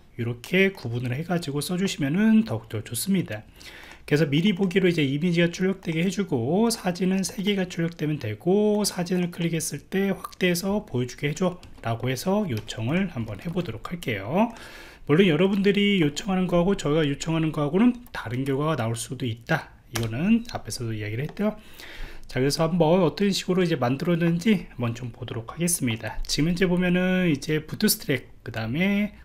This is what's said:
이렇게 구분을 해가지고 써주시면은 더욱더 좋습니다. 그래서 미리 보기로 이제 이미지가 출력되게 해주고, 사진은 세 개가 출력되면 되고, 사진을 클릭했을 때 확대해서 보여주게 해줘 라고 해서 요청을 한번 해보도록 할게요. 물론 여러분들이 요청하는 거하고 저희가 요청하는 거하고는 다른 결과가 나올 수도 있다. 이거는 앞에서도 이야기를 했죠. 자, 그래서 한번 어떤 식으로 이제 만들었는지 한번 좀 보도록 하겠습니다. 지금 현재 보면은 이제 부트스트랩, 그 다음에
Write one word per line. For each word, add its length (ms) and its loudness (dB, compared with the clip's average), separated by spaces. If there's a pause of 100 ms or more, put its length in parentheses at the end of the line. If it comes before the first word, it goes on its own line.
(180)
이렇게 520 0
구분을 440 -6
해가지고 460 -2
써주시면은 840 2
더욱더 400 -6
좋습니다. 580 -2 (640)
그래서 220 4
미리 280 2
보기로 320 2
이제 160 2
이미지가 480 2
출력되게 540 -2
해주고, 640 0
사진은 540 0
세 200 -6
개가 260 0
출력되면 500 -4
되고, 680 0
사진을 460 -2
클릭했을 500 -4
때 300 0
확대해서 760 -2
보여주게 460 -4
해줘 280 -2 (220)
라고 300 -4
해서 380 0
요청을 680 -2
한번 240 -6
해보도록 500 -6
할게요. 640 -2 (540)
물론 200 6
여러분들이 760 4
요청하는 440 0
거하고 300 4
저희가 320 2
요청하는 420 0
거하고는 640 2
다른 320 -4
결과가 320 0
나올 180 0
수도 300 -6
있다. 460 -4 (260)
이거는 560 2
앞에서도 400 -6
이야기를 320 -4
했죠. 320 -2 (720)
자, 140 -4
그래서 260 2
한번 360 4
어떤 280 2
식으로 320 0
이제 140 2
만들었는지 920 2
한번 240 -2
좀 180 -10
보도록 400 -10
하겠습니다. 760 -2
지금 220 2
현재 180 2
보면은 640 2
이제 360 0
부트스트랩, 580 0 (180)
그 80 -10
다음에 640 0 (100)